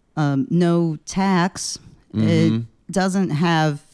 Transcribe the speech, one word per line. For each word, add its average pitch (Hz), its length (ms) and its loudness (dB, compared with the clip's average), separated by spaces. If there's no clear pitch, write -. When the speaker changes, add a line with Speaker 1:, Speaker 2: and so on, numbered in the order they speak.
Speaker 1:
um, 143 360 0
no 170 540 2
tax. 190 720 -2
Speaker 2:
Mm-hmm. 110 140 0
Speaker 1:
It 117 60 -6
doesn't 185 400 0
have 156 520 0